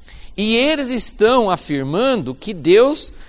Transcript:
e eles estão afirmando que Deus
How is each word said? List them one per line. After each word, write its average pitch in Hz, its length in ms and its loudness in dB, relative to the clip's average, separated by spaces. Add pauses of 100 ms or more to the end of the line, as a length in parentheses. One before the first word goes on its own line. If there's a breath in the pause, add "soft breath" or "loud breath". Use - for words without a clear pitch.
(360 loud breath)
e 214 220 0
eles 285 320 0
estão 233 600 0
afirmando 156 840 -2
que 208 180 -12
Deus 202 600 2 (160 loud breath)